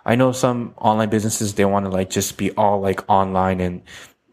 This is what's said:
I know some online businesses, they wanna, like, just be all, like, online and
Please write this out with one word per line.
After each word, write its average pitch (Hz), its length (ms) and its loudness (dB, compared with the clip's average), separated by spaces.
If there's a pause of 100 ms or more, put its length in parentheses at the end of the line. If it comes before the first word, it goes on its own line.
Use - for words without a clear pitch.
I 110 100 2
know 127 160 4
some 120 460 -2
online 110 320 2
businesses, 107 460 -2
they 101 100 2
wanna, 98 240 0
like, 95 200 -2
just - 280 -4
be 95 140 -2
all, 104 280 2
like, 98 300 -2
online 95 500 2
and 90 220 -4 (520)